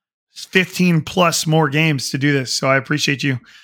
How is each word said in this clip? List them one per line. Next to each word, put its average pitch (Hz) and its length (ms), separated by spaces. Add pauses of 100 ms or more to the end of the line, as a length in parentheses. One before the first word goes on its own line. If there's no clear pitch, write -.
(320)
fifteen 180 720
plus 175 440
more 156 220
games 151 420
to 151 80
do 143 140
this. 135 200
So - 160
I 135 80
appreciate 139 460
you. 135 180 (240)